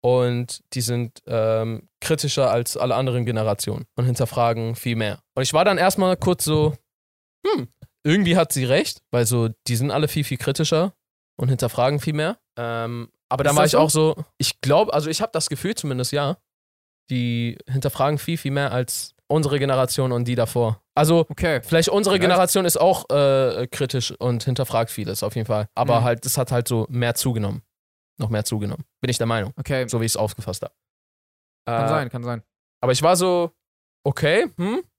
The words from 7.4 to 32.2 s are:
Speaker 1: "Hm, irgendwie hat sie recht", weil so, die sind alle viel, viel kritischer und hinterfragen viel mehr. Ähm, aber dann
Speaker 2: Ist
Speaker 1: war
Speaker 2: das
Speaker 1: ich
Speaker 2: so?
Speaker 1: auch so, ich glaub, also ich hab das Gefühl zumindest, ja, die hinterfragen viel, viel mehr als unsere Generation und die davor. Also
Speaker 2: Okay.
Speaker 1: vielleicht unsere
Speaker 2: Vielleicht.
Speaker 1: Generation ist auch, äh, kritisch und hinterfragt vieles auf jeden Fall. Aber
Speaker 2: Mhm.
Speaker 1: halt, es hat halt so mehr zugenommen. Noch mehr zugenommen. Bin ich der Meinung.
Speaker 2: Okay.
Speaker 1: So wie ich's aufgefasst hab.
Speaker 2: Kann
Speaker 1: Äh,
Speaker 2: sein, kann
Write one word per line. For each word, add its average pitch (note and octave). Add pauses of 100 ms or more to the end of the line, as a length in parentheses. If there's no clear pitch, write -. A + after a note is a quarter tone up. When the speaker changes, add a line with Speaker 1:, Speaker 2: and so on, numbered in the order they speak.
Speaker 1:
"Hm, E4+ (360)
irgendwie E3+
hat E3
sie C3
recht", D3 (100)
weil A#2+
so, A#2 (200)
die A#2+
sind C3
alle C#3+
viel, D3+
viel C3
kritischer D#3+ (420)
und -
hinterfragen C3
viel D#3
mehr. D#3+ (200)
Ähm, A#2 (180)
aber B2+
dann C#3+
Speaker 2:
Ist D3
Speaker 1:
war D3+
Speaker 2:
das D#3
Speaker 1:
ich D#3
Speaker 2:
so? E3
Speaker 1:
auch D#3
so, D#3 (140)
ich -
glaub, E3+
also D3+
ich D#3
hab -
das D#3+
Gefühl F3+
zumindest, B2+
ja, C#3+ (720)
die A#2+ (100)
hinterfragen C3+
viel, E3
viel C3+
mehr C#3
als - (140)
unsere D3
Generation C3
und A#2+
die B2
davor. A#2 (120)
Also D#3
Speaker 2:
Okay. D#3
Speaker 1:
vielleicht E3
unsere G3+
Speaker 2:
Vielleicht. F3+
Speaker 1:
Generation F3+
ist E3+
auch, -
äh, C3+
kritisch -
und A#2+
hinterfragt A#2+
vieles -
auf G#2
jeden A2
Fall. G#2+
Aber A#2
Speaker 2:
Mhm. A#2
Speaker 1:
halt, A#2+
es A#2+
hat C3
halt A#2+
so A2+
mehr A#2+
zugenommen. A2 (560)
Noch A2+
mehr G#2+
zugenommen. G#2 (160)
Bin B2+
ich A#2
der A#2
Meinung. A2+
Speaker 2:
Okay. C3
Speaker 1:
So A#2
wie A2+
ich's -
aufgefasst G#2
hab. - (920)
Speaker 2:
Kann A#2
Speaker 1:
Äh, A2+
Speaker 2:
sein, B2+
kann A#2+